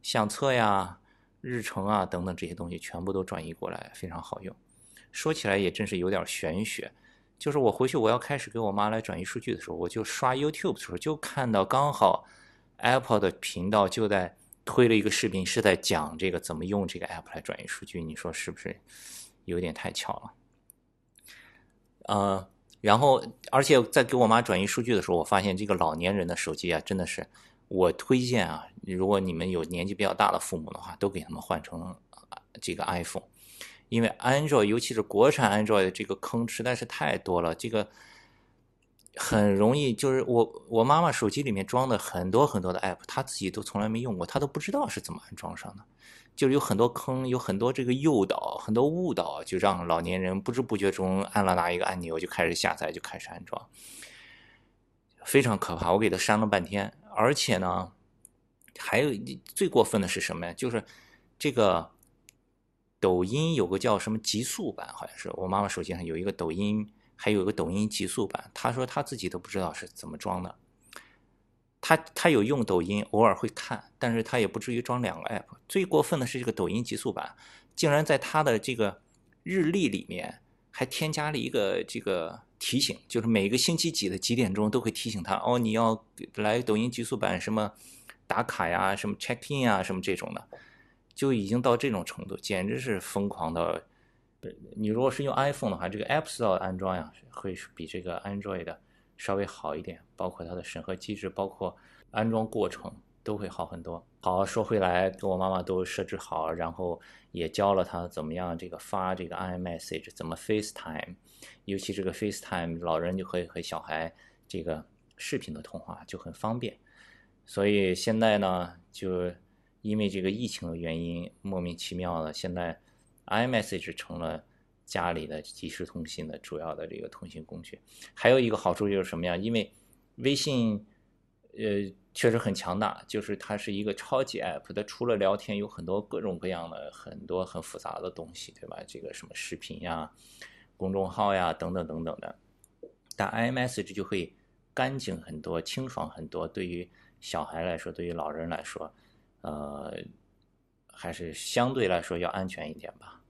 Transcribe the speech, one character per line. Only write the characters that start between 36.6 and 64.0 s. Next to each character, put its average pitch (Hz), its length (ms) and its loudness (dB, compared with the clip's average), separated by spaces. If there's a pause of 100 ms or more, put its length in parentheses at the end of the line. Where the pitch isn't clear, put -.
在 123 140 0
是 120 120 -4
太 131 300 0
多 87 240 0
了， 82 140 2
这 - 160 -8
个 107 180 0 (1300)
很 104 400 4
容 107 240 6
易， 131 160 2
就 135 180 2
是 131 120 4
我， 117 440 4
我 113 140 4
妈 147 180 8
妈 160 120 4
手 107 180 2
机 143 100 -2
里 127 120 0
面 98 120 0
装 127 240 2
的 113 80 4
很 90 320 -2
多 117 160 8
很 110 160 2
多 90 120 0
的 90 80 -2
app， 92 260 -2
她 - 160 -4
自 - 140 -8
己 95 120 -2
都 104 140 -4
从 - 180 -4
来 107 80 0
没 113 120 -2
用 120 160 -4
过， 87 100 -2
她 - 140 0
都 143 80 0
不 - 100 -6
知 196 140 -6
道 277 160 0
是 - 120 -6
怎 - 120 -12
么 - 160 -12
安 - 80 -16
装 87 200 -10
上 101 200 -12
的。 101 80 -20 (500)
就 139 140 4
是 131 40 6
有 143 60 6
很 110 180 2
多 120 120 6
坑， 131 400 -4
有 123 100 0
很 110 180 -2
多 120 160 2
这 127 120 -2
个 123 80 2
诱 135 340 4
导， - 320 -2
很 107 160 -2
多 123 140 6
误 170 260 0
导， 80 300 -2
就 95 120 -4
让 92 300 2
老 85 140 4
年 90 200 0
人 95 220 0
不 127 80 -2
知 120 100 -2
不 123 160 0
觉 98 140 4
中 95 320 2
按 101 220 2
了 92 100 6
哪 87 160 2
一 87 80 0
个 - 80 2
按 92 140 -2
钮， 82 180 -4
就 87 80 -4
开 - 180 0
始 82 80 2
下 87 220 0
载， 80 160 -4
就 85 100 -10
开 - 160 -12
始 85 120 -12
安 87 160 -14
装。 - 240 -10 (1600)
非 - 160 8
常 117 160 4
可 87 200 -4
怕， 87 160 2
我 98 80 6
给 107 100 4
她 92 80 0
删 107 220 4
了 110 40 4
半 101 200 2
天。 101 280 -2 (220)
而 117 180 4
且 120 260 2
呢， 92 340 -2 (880)
还 - 180 2
有 143 140 2
一， 113 320 -8
最 - 240 0
过 117 160 8
分 107 160 2
的 90 80 0
是 92 120 -2
什 85 160 -4
么 85 80 -6
呀？ 87 100 -6
就 127 140 -4
是 113 160 -2 (540)
这 147 140 0
个 92 400 4 (1080)
抖 90 240 4
音 151 320 2
有 104 120 4
个 95 120 0
叫 107 200 4
什 107 120 -4